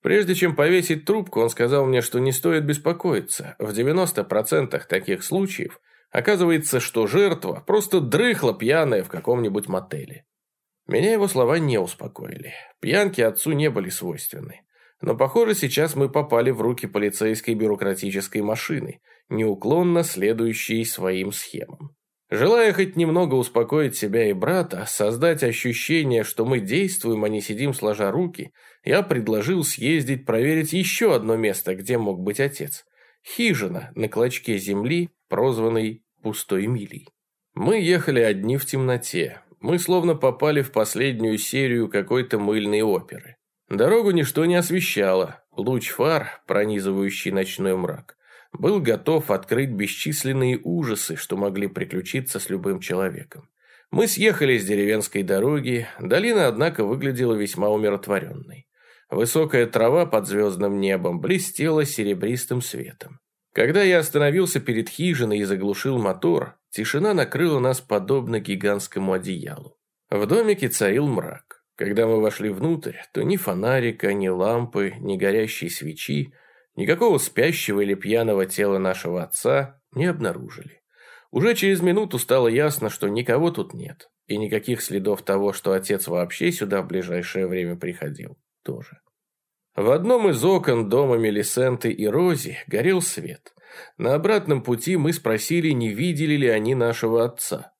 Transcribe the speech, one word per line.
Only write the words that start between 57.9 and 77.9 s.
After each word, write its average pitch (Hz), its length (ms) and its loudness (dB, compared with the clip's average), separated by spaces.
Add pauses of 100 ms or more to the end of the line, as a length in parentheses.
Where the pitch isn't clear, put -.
Высокая 120 560 2
трава 120 400 4
под 107 200 0
звездным 101 540 0
небом 92 400 0
блестела 160 640 0
серебристым 117 800 -4
светом. - 580 -12 (320)
Когда 139 300 4
я 185 160 6
остановился 147 600 2
перед 113 280 -2
хижиной 123 500 0
и 104 60 2
заглушил 101 540 0
мотор, 90 580 0 (140)
тишина 147 420 0
накрыла 156 460 2
нас 127 220 2
подобно 113 600 0
гигантскому 98 720 -2
одеялу. 90 640 -6 (340)
В 101 160 0
домике 196 420 2
царил 113 380 2
мрак. 92 520 -6 (200)
Когда 104 300 0
мы 113 120 4
вошли 107 300 0
внутрь, 147 460 -4 (160)
то - 100 -2
ни 165 140 2
фонарика, 117 760 0
ни 101 140 0
лампы, 101 720 0
ни 98 180 -4
горящей 98 540 0
свечи, 73 640 -6 (400)
никакого 170 440 2
спящего 113 640 0
или 101 120 2